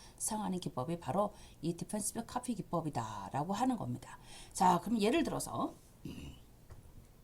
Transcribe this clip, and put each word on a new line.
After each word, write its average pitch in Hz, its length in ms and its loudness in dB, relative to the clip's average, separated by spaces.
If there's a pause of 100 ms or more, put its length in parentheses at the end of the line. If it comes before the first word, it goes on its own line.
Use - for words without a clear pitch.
(180)
사용하는 190 420 -2
기법이 165 400 -4
바로 202 320 0 (300)
이 165 120 0
디펜시브 214 520 -4
카피 240 280 -4
기법이다라고 139 1000 -2
하는 247 240 2
겁니다. - 400 -6 (340)
자, 180 320 8
그럼 220 160 4
예를 262 220 6
들어서 202 500 0 (1500)